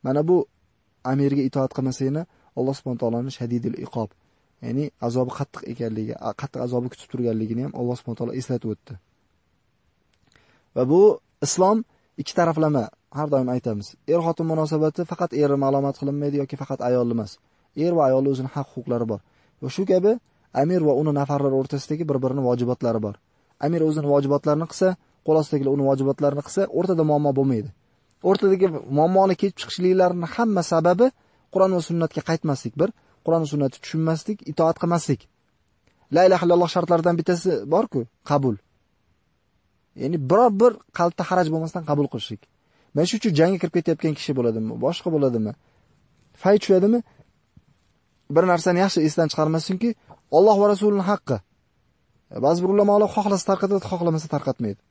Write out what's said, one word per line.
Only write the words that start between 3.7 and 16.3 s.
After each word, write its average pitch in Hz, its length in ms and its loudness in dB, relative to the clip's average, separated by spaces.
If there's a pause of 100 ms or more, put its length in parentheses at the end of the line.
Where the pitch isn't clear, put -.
iqob, 110 300 -8 (520)
ya'ni 123 240 -4 (120)
azobi 120 340 -2
qattiq - 380 -10
ekanligi, 110 460 -6
a, - 180 -8
qattiq - 280 -12
azobi 123 280 -4
kutib - 200 -20
turganligini 113 540 -4
ham 143 120 -10
Alloh 123 200 -4
subhanahu 117 220 -10
va - 40 -8
taolo 117 120 -8
eslatib 123 380 -6
o'tdi. - 220 -12 (1800)
Va 127 100 2
bu 165 160 4 (360)
islom 185 400 2 (400)
ikki - 160 -10
taraflama, 156 500 2 (240)
har 151 220 -6
doim 131 200 0
aytamiz. 113 380 -4 (160)
Er-xotin 165 420 0
munosabati 156 600 -2
faqat 175 280 -6
erni 143 240 2
malomat 139 400 0
qilinmaydi 143 400 -4